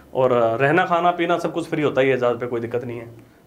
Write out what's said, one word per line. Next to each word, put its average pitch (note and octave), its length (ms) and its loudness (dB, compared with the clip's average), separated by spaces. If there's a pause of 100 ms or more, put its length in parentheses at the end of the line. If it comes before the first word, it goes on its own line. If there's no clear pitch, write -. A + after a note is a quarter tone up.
(140)
और B2+ 200 2 (260)
रहना D#3 260 4
खाना F3 260 2
पीना E3+ 260 0
सब E3 160 -6
कुछ E3 160 -6
free D3+ 120 -2
होता C3 200 0
है, C3+ 80 2
ये B2+ 80 2
जहाज़ A#2+ 200 0
पे A#2+ 100 -6
कोई A#2+ 140 -4
दिक्कत A#2+ 220 -6
नहीं A#2+ 160 -10
है। A#2 100 -16 (380)